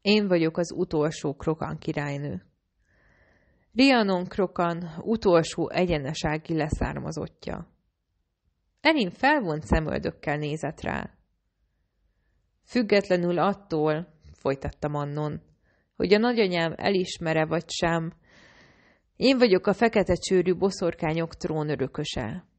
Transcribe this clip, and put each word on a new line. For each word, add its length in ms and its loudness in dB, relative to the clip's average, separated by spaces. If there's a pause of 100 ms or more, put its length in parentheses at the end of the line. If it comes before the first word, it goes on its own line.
„Én 280 2
vagyok 280 2
az 200 -2
utolsó 580 -2
Krokan 440 -4
királynő. 680 -6 (1300)
Rhiannon 540 4
Krokan 760 -2
utolsó 680 2
egyenesági 840 -2
leszármazottja.” 1120 -6 (1120)
Elin 300 2
felvont 520 0
szemöldökkel 760 -2
nézett 440 -6
rá. 300 -6 (1500)
„Függetlenül 760 2
attól”, 680 0 (260)
folytatta 560 -4
Mannon, 520 -4 (560)
„hogy 160 2
a 60 6
nagyanyám 580 0
elismere 680 0
vagy 260 -4
sem, 420 -2 (1040)
én 220 2
vagyok 280 4
a 60 2
fekete 420 2
csőrű 420 2
boszorkányok 760 -2
trónörököse. 1120 -6 (100)